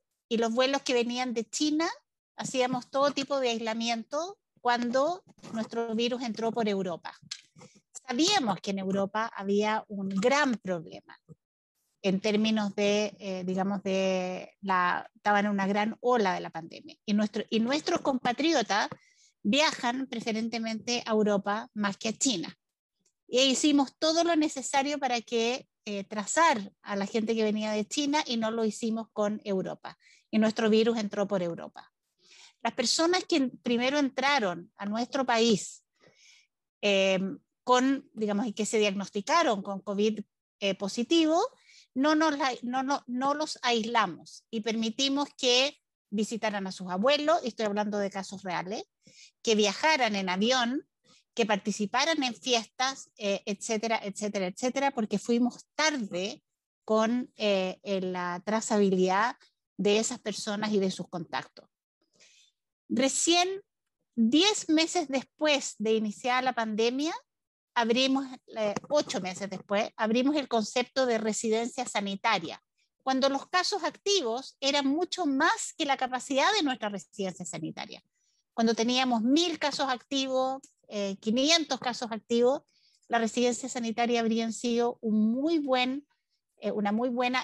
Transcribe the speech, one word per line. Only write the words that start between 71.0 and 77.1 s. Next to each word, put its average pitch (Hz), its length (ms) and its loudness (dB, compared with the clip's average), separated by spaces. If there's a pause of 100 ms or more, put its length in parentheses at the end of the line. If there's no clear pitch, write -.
de 233 100 2
residencia 220 720 -2
sanitaria, 196 720 -2 (400)
cuando 262 280 2
los 269 180 -4
casos 359 360 0
activos 294 800 -2
eran 277 240 2
mucho 339 400 0
más 302 500 0
que 320 100 -2
la 277 120 0
capacidad 262 560 0
de 415 80 2
nuestra 254 280 -2
residencia 185 560 -8